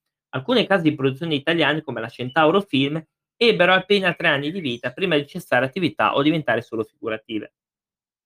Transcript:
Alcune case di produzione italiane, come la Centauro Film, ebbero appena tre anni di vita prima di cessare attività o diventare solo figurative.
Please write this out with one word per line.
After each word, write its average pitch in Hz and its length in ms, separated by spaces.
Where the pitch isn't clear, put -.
Alcune 190 340
case 190 180
di 147 120
produzione 135 400
italiane, 151 480
come 120 180
la 113 80
Centauro 156 500
Film, 147 420
ebbero 180 360
appena 190 400
tre - 140
anni 147 240
di 196 80
vita 127 320
prima 175 240
di 147 100
cessare 135 380
attività 131 520
o 143 60
diventare 143 400
solo 110 220
figurative. 110 680